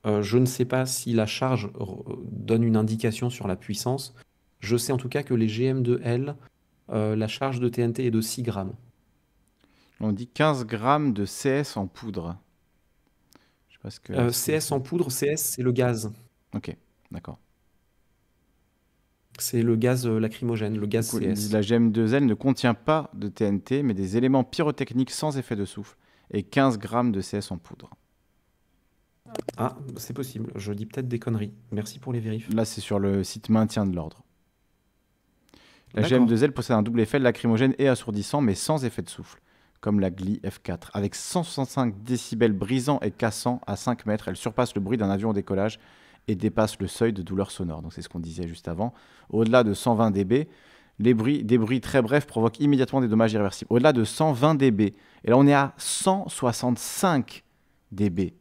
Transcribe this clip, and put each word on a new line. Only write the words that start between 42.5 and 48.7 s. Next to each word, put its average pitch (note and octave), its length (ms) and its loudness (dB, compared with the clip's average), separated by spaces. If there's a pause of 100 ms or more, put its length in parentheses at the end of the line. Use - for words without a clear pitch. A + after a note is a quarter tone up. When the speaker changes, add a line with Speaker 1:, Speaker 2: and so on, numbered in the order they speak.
Speaker 2:
brisants B2 480 0
et G#2 80 0
cassants B2 560 -2
à G2+ 100 -4
cinq - 300 -4
mètres, G#2+ 220 -2
elle F#2 80 -6
surpasse A#2+ 380 -2
le G#2 60 -2
bruit G2+ 160 -2
d'un G#2 140 0
avion G2+ 200 0
au G#2 40 -2
décollage G2+ 440 -2 (500)
et G#2+ 60 0
dépasse G#2+ 460 0
le F#2+ 80 -2
seuil A#2 240 0
de F#2+ 100 -6
douleur F#2+ 300 -4
sonore. D#2+ 300 -6
Donc, E2 100 -12
c'est E2 100 -14
ce - 60 -14
qu'on F2 100 -10
disait E2+ 300 -8
juste E2 180 -12
avant. F#2 260 -4 (380)